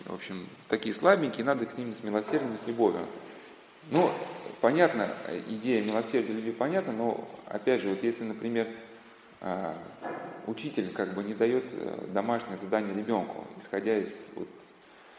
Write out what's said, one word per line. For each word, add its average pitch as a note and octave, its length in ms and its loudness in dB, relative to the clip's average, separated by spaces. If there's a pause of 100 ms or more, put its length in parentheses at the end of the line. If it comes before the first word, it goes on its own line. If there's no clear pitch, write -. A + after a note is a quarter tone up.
в - 80 -6
общем, F#2+ 340 -8 (200)
такие A2 260 2
слабенькие, E3 500 4
надо C3 220 2
к - 100 -8
ним A#2+ 180 -6
с - 80 -12
милосердием, G#2+ 540 0
с - 100 -8
любовью. G#2 380 4 (880)
Ну, D3+ 200 6 (500)
понятно, A#2+ 480 6 (180)
э, F2 220 -4
идея A2 340 2
милосердия, A2 500 2
любви A2+ 200 -2
понятна, D3+ 400 0
но, A2+ 360 0 (180)
опять A2+ 340 2
же, G2 100 0
вот F#2+ 120 0
если, A#2 220 0
например, A2+ 440 0 (720)
а, F2+ 340 -2 (720)
учитель A2 460 -2
как F#2 220 -2
бы G2 80 -2
не G#2 100 -4
даёт, A#2+ 400 2
э, - 400 -6
домашнее G#2+ 460 -2
задание G2+ 360 0
ребёнку, G#2+ 520 -2 (100)
исходя G2+ 400 0
из - 380 -4
вот - 140 -8 (720)